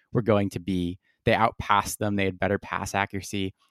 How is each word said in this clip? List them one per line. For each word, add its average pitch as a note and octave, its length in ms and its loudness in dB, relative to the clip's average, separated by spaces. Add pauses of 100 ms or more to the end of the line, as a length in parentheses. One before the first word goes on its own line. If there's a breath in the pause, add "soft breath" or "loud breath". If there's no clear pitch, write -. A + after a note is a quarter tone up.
(120)
were A#2 120 0
going G2+ 280 2
to - 80 -6
be. F2+ 380 -2 (280)
They A2+ 80 4
outpassed - 640 2
them. G#2 180 -2
They G2 100 2
had F#2 140 -2
better G2 180 2
pass G2 380 -6
accuracy. G2 580 -4 (180 soft breath)